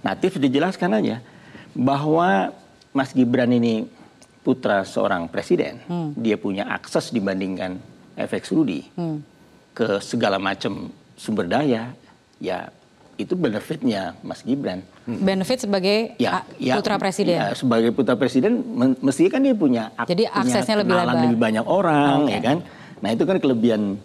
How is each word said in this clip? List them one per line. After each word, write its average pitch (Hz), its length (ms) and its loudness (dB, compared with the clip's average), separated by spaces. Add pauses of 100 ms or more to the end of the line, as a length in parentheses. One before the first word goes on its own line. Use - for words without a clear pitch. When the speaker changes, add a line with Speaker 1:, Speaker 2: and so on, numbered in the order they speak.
Speaker 1:
Nah, 98 140 -2
tips 185 240 -2
dijelaskan 147 560 0
aja 127 220 0 (580)
bahwa 160 760 2 (380)
Mas 131 200 -2
Gibran 123 400 2
ini 117 380 2 (520)
putra 104 440 0
seorang 95 420 -2
presiden, - 560 -2
Speaker 2:
Hmm. 165 320 -6
Speaker 1:
dia 113 220 0
punya 101 320 -4
akses - 420 -4
dibandingkan 95 720 -4 (340)
F - 200 -6
X - 180 -6
Rudi 113 320 0 (100)
Speaker 2:
Hmm. 156 300 -6 (480)
Speaker 1:
ke 107 260 -2
segala 113 400 -2
macam 98 480 -6 (280)
sumber 101 340 -4
daya, 123 480 -2 (420)
ya 90 300 -6 (460)
itu - 180 -6
benefitnya 110 880 -2
Mas 92 220 -12
Gibran. 107 420 -4 (180)
Speaker 2:
Hmm. 117 160 -8
Benefit 190 420 0
sebagai, 202 560 0
Speaker 1:
Ya, 220 140 0
Speaker 2:
ah, 180 140 -2 (120)
Speaker 1:
ya, - 200 0
Speaker 2:
putra 202 200 0
presiden. 185 380 0
Speaker 1:
ya, 110 200 -2
sebagai 117 360 2
putra 123 240 2
presiden, 131 540 2
men-, 127 300 2
mestinya 151 320 4
kan 269 100 0
dia 269 140 4
punya 131 280 2 (120)
ak-, 117 120 -4
Speaker 2:
Jadi 180 180 0
Speaker 1:
punya - 120 -4
Speaker 2:
aksesnya 226 400 2
lebih 208 160 2
Speaker 1:
kenalan 180 160 2
Speaker 2:
lebar. 240 160 2
Speaker 1:
lebih 117 160 4
banyak 110 240 2
orang, 147 560 4
Speaker 2:
Oke. 143 100 2
Speaker 1:
ya 101 120 -2
kan? 139 160 2 (380)
Nah, 98 140 -4
itu 117 120 2
kan 180 160 2
kelebihan 117 440 2 (220)